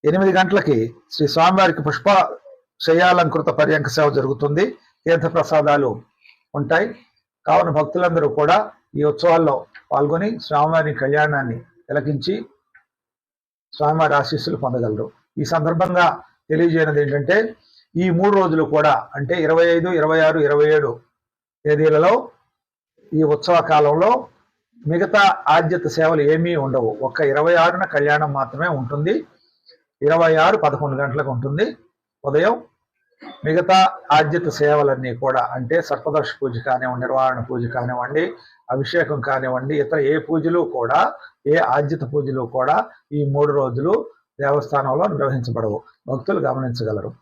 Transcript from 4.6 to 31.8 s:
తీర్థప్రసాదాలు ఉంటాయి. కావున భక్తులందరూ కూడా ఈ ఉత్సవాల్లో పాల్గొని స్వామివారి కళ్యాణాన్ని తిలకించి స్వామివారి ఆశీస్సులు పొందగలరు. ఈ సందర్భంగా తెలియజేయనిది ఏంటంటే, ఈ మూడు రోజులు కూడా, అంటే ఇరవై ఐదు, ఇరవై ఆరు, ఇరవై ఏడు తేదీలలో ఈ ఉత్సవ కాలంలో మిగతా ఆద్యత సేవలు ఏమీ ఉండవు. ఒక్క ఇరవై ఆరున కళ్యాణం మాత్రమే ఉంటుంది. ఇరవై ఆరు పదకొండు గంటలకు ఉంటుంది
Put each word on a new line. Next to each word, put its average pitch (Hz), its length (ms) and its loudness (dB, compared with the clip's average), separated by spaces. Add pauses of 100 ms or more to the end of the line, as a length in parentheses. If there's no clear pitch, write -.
తీర్థప్రసాదాలు 156 960 0 (540)
ఉంటాయి. 147 320 -2 (580)
కావున 170 240 2
భక్తులందరూ 156 600 0
కూడా 165 420 2 (240)
ఈ 143 80 -2
ఉత్సవాల్లో 151 640 2 (260)
పాల్గొని 165 480 -2
స్వామివారి 151 540 0
కళ్యాణాన్ని 135 680 -2
తిలకించి 147 840 -6 (1300)
స్వామివారి 151 400 2
ఆశీస్సులు 139 440 -2
పొందగలరు. 117 540 -4 (260)
ఈ 147 60 -4
సందర్భంగా 170 800 0 (260)
తెలియజేయనిది 160 520 2
ఏంటంటే, 147 540 0 (400)
ఈ 180 140 0
మూడు 190 260 2
రోజులు 160 280 2
కూడా, 147 520 2
అంటే 139 280 -4
ఇరవై 165 220 4
ఐదు, 170 240 2
ఇరవై 160 300 2
ఆరు, 160 200 4
ఇరవై 147 260 4
ఏడు 147 340 2 (680)
తేదీలలో 156 480 4 (1000)
ఈ 156 100 2
ఉత్సవ 151 380 2
కాలంలో 160 680 2 (600)
మిగతా 185 600 2
ఆద్యత 156 400 2
సేవలు 160 340 0
ఏమీ 160 340 2
ఉండవు. 131 460 -2
ఒక్క 131 200 -4
ఇరవై 151 340 2
ఆరున 175 280 2
కళ్యాణం 147 500 -2
మాత్రమే 135 340 -6
ఉంటుంది. 147 580 -4 (760)
ఇరవై 160 340 2
ఆరు 180 220 4
పదకొండు 147 380 -2
గంటలకు 135 360 -4
ఉంటుంది 143 460 -4 (480)